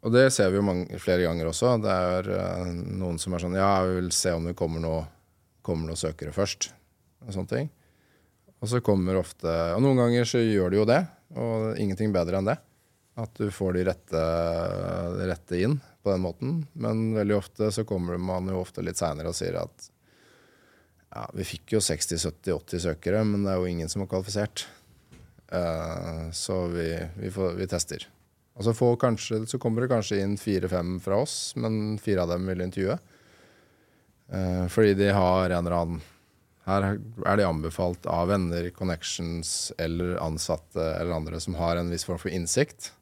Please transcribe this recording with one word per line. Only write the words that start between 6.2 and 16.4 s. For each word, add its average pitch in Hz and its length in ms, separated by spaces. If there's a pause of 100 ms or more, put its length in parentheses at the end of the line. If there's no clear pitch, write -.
først», - 380 (560)
og 107 80
sånne 95 160
ting. 135 200 (920)
Og 110 80
så 120 100
kommer 95 380
ofte, 87 320 (260)
og 113 60
noen 135 160
ganger 120 260
så 117 140
gjør 104 320
de 95 80
jo 107 80
det, 147 220 (280)
og 113 420
ingenting 101 360
bedre 90 240
enn 95 80
det. 123 140 (580)
At 113 160
du 107 160
får 95 240
de 90 120
rette, 87 380 (1040)
rette 90 340
inn 131 220 (240)
på 101 80
den 92 80
måten. 139 540